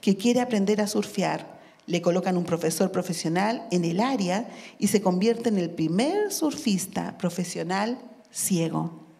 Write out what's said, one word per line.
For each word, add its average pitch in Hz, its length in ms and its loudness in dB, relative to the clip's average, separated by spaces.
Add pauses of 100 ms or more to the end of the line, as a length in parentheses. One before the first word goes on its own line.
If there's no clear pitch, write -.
que 196 160 4
quiere 240 260 4
aprender 208 380 2
a 208 60 2
surfear. 185 720 -2 (280)
Le 170 160 0
colocan 180 340 2
un 175 80 0
profesor 165 480 0
profesional 185 800 -2
en 180 120 2
el 165 140 0
área 220 500 0 (300)
y 208 100 2
se 208 120 4
convierte 220 480 2
en 208 100 2
el 170 120 0
primer 247 600 0
surfista - 880 -2
profesional 180 800 -2 (320)
ciego. 165 640 0 (280)